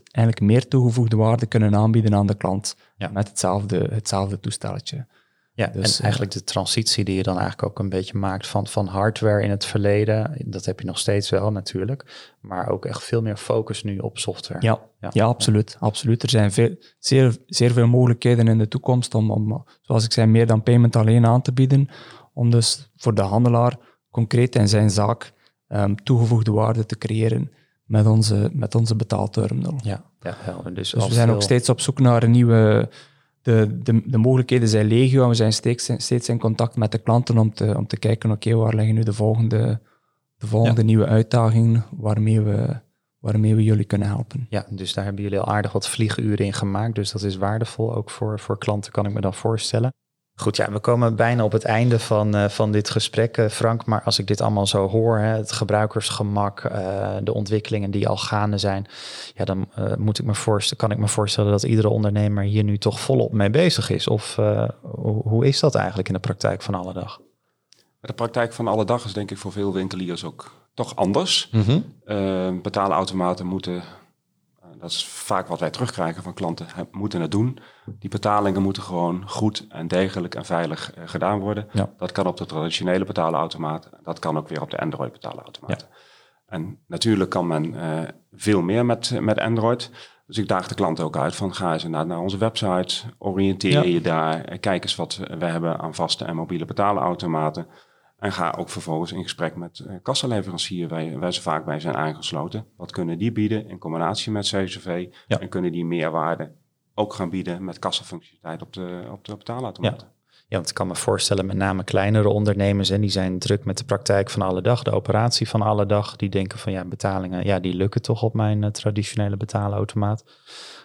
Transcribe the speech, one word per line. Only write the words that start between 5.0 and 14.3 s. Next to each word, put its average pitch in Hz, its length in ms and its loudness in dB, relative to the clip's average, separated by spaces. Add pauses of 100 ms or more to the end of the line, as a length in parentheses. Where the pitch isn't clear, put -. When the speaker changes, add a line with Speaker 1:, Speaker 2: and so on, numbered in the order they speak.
Speaker 2:
Ja, 107 140 -2
Speaker 1:
Dus, 98 240 -2
Speaker 2:
en - 60 0
Speaker 1:
eh, - 60 -8
Speaker 2:
eigenlijk 104 280 0
de 95 120 -8
transitie - 600 -2
die 95 120 -2
je 95 80 0
dan 92 160 -2
eigenlijk 95 300 -4
ook - 100 -8
een 101 100 -4
beetje 95 280 -4
maakt 98 300 -4
van, 101 200 -4
van 101 200 -2
hardware 104 560 0
in 104 60 0
het 98 160 -2
verleden, 107 720 0 (100)
dat 95 200 -8
heb 95 140 -4
je - 60 -8
nog 90 120 -6
steeds 101 320 0
wel 101 220 0
natuurlijk, 101 800 -6 (100)
maar 92 280 -6
ook 98 160 -2
echt - 180 -8
veel 117 180 0
meer 107 160 -2
focus 110 460 -2
nu 101 140 -4
op 101 200 -8
software. - 480 -8